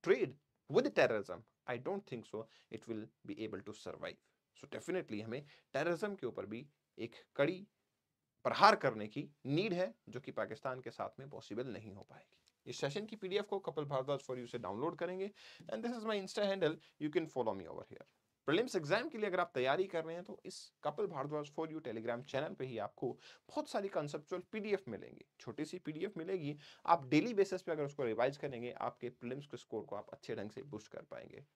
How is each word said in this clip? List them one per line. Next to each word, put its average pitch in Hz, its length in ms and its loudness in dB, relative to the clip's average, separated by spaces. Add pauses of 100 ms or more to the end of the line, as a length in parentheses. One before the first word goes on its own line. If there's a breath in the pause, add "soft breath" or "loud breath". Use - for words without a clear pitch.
trade 185 240 4 (440)
with 269 180 6
terrorism, 110 480 4 (280)
I 123 60 0 (120)
don't 196 200 -4
think 113 260 -8
so 110 120 -6 (280 loud breath)
it 107 140 -10
will 110 440 -8
be 110 160 -4
able 98 200 -8
to 107 200 -10
survive। 87 280 -8 (460)
So 139 160 -8
definitely 135 440 -2
हमें 120 220 -6 (280 loud breath)
टेररिज्म 175 420 0
के 139 120 -6
ऊपर 98 200 -4
भी 117 220 -8 (300)
एक 117 160 -6 (220)
कड़ी 180 300 2 (800)
प्रहार 196 320 10
करने 110 320 2
की 147 220 -6 (160)
नीड 175 260 4
है, 185 220 0 (140)
जो 123 120 -8
कि 127 120 -10
पाकिस्तान 110 480 -4
के 123 100 -8
साथ - 300 -8
में 139 100 -12
पॉसिबल 120 360 -6
नहीं 101 280 -8
हो 98 80 -14
पाएगी। - 340 -20 (300)
इस 123 140 -6
सेशन 151 260 -2
की 214 100 -10
पीडीएफ़ 202 300 0
को 202 120 -2
कपिल 151 260 -4
भारद्वाज 139 360 0
for 127 160 -6
you 123 100 -8
से 120 120 -6
डाउनलोड 120 380 -2
करेंगे। 185 340 -4 (320 loud breath)
And 226 220 -6
this 240 140 -2
is 220 80 -6
my 220 80 0
Insta 202 300 0
handle, 190 300 4 (280 loud breath)
you 151 140 0
can 165 120 2
follow 113 300 0
me 90 100 -8
over 80 200 -10
here। - 160 -16 (420)
प्रीलिम्स 202 300 4
एग्जाम 185 320 2
के 240 100 -8
लिए 208 80 2
अगर 180 140 2
आप 175 140 2
तैयारी 139 300 4
कर 165 200 -2
रहे 165 100 -6
हैं, 175 100 -8
तो 175 200 -12
इस - 280 -14 (120)
कपिल 151 220 0
भारद्वाज 147 540 -2
for 160 140 -2
you 151 100 -6
Telegram 120 380 -2
चैनल 139 320 -2
पे 131 120 -4
ही 120 120 -4
आपको 110 400 -2 (300 loud breath)
बहुत 302 200 -2
सारी 196 200 -2
कॉन्सेप्चुअल 160 540 -2 (100)
पीडीएफ़ 202 380 0
मिलेंगी, - 340 -10 (160)
छोटी 131 240 -6
सी 180 140 -8
पीडीएफ़ 165 400 -4
मिलेगी। 175 400 -2 (280 loud breath)
आप 156 220 8
डेली 170 260 8
बेसिस 190 280 4
पे 175 100 -2
अगर 151 120 2
उसको 143 200 0
रिवाइज 120 320 4
करेंगे, 123 360 -4
आपके - 380 -4
प्रीलिम्स 135 360 -8
के 127 100 -10
स्कोर 110 280 -6
को 98 120 -6
आप 104 140 -10
अच्छे - 240 -6
ढंग 104 160 -4
से - 120 -12
बूस्ट 139 300 -10
कर - 100 -10
पाएंगे। - 420 -14 (120)